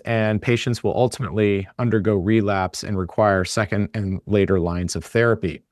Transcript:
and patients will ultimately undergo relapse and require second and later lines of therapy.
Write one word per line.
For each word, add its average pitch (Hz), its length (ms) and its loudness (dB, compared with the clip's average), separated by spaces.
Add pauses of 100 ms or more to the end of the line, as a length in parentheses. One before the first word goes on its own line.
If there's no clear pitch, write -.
and 107 360 0
patients 120 400 0
will 104 140 0
ultimately 104 720 0 (100)
undergo 110 380 0
relapse 98 680 0
and 98 120 -4
require 95 460 2
second 104 500 -2
and 95 340 -4
later 98 340 4
lines 87 340 -2
of - 80 -6
therapy. 110 580 0 (100)